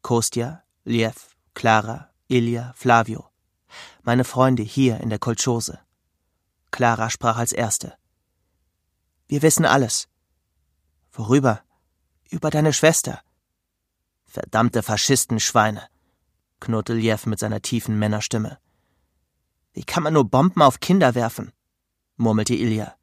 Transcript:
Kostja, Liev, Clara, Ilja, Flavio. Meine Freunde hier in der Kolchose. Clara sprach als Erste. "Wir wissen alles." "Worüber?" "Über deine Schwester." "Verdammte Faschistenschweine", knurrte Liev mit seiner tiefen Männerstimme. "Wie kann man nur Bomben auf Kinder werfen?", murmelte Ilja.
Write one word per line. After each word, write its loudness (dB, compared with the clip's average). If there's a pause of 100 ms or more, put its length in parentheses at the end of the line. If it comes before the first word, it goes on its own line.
Kostja, -4 (220)
Liev, -4 (200)
Clara, 0 (160)
Ilja, -2
Flavio. 0 (800)
Meine 2
Freunde 2
hier 0
in -6
der -4
Kolchose. -4 (960)
Clara 0
sprach -2
als -4
Erste. -6 (1300)
"Wir 0
wissen 4
alles." 0 (1040)
"Worüber?" 2 (680)
"Über -6
deine 2
Schwester." 0 (1040)
"Verdammte -2
Faschistenschweine", 0 (720)
knurrte -4
Liev 0
mit -4
seiner -4
tiefen -4
Männerstimme. -2 (1120)
"Wie -12
kann -4
man 0
nur 6
Bomben 2
auf 6
Kinder 2
werfen?", -4 (640)
murmelte 0
Ilja. -4